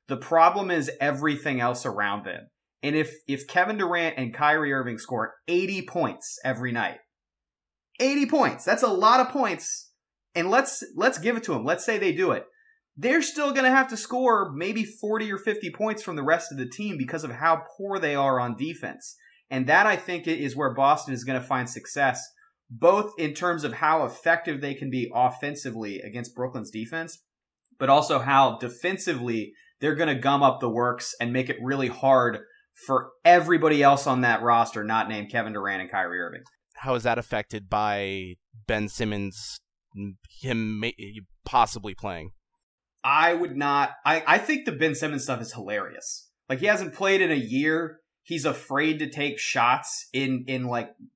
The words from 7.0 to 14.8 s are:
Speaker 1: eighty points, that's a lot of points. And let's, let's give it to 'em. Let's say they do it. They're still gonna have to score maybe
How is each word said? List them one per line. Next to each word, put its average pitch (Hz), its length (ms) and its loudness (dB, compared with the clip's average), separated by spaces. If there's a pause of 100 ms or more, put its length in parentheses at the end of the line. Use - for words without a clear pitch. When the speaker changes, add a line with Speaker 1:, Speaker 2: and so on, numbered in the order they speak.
Speaker 1:
eighty 277 280 2
points, 262 400 2
that's - 160 2
a 220 60 4
lot 214 320 6
of 254 120 2
points. - 600 -4 (420)
And 175 160 0
let's, 269 340 2 (100)
let's 240 220 2
give 226 220 0
it 220 60 -10
to 170 100 -2
'em. 113 100 -2
Let's 170 220 -2
say 220 100 0
they 190 160 2
do 165 200 2
it. 98 120 -4 (540)
They're 262 240 2
still 285 320 -2
gonna 262 160 6
have 262 180 6
to 226 80 -8
score 226 580 2
maybe 202 300 -2